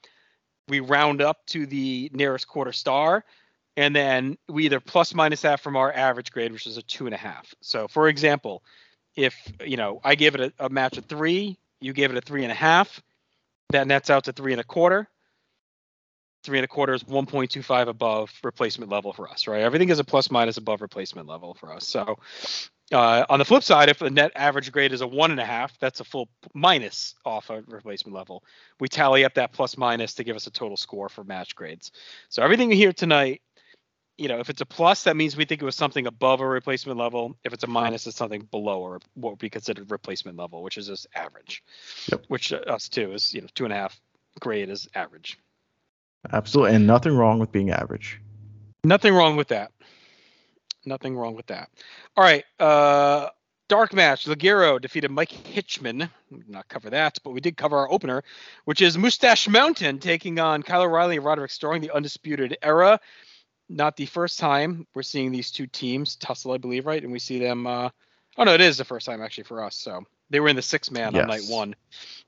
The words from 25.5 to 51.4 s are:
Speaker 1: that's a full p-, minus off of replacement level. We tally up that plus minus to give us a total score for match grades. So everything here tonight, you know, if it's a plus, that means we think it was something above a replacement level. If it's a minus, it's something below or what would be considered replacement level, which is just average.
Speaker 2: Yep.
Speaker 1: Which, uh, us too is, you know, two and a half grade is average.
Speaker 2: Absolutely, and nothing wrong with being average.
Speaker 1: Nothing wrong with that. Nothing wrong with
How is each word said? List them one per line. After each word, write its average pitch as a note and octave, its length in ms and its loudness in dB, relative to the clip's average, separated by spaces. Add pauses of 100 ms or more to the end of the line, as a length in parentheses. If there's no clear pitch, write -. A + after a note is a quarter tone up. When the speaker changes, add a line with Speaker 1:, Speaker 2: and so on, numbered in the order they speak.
Speaker 1:
that's C3 180 -4
a A#2 60 -14
full B2+ 220 -10
p-, - 280 -20
minus D3 720 0
off A2 260 -8
of A2 160 -12
replacement G#2 480 -14
level. F#2 300 -16 (340)
We C3 80 -4
tally C3+ 380 4
up C3 100 0
that B2 180 -2
plus - 240 -4
minus A#2 380 -2
to B2 100 -10
give A2+ 120 -8
us G#2 100 -12
a G#2 60 -14
total G#2 240 -10
score G2 320 -10
for G2+ 160 -18
match F#2 320 -12
grades. D#2+ 340 -16 (380)
So A2+ 160 0
everything A3+ 260 4
here G3 220 6
tonight, D3 500 0 (760)
you D3 100 -4
know, A#2+ 100 -4
if A#2+ 100 -8
it's D3 140 -10
a C3+ 40 -6
plus, F3 380 2
that E3 100 4
means D#3 220 -2
we D3+ 80 -2
think D3 160 -4
it D3 60 -6
was C3 100 -6
something C#3 300 -4
above C3 340 0
a C3+ 80 -4
replacement C3 500 -4
level. A#2+ 460 -6
If A#2 80 -8
it's A#2+ 120 -10
a - 20 -6
minus, A#2 400 -4
it's A2+ 100 -12
something G#2+ 340 -8
below G#2 300 -4
or F2+ 200 -12 (120)
what A#2+ 200 -10
would G2+ 60 -20
be A2 120 -10
considered G2+ 400 -10
replacement F#2+ 480 -10
level, E2+ 240 -12
which F#2+ 160 -12
is G2+ 80 -14
just G2 280 -14
average. - 480 -14 (480)
Speaker 2:
Yep. - 180 -2
Speaker 1:
Which, - 220 -6
uh, - 180 -4
us A#2 200 -6
too G#2 240 -6
is, G#2 220 -4
you G#2+ 80 -10
know, - 120 -20
two C3 100 -6
and G#2+ 100 -4
a - 20 -4
half G2 240 -8 (400)
grade G#2 300 -6
is G2 240 -12
average. - 440 -12 (920)
Speaker 2:
Absolutely, G#2+ 420 2
and G#2+ 120 6
nothing B2+ 280 6
wrong A2+ 240 4
with A2 140 -2
being G2 180 0
average. - 480 -6 (680)
Speaker 1:
Nothing G3 300 6
wrong D#3+ 220 6
with D3 120 0
that. G#2+ 220 -4 (1160)
Nothing C3+ 280 -8
wrong A#2 200 -6
with A2+ 140 -18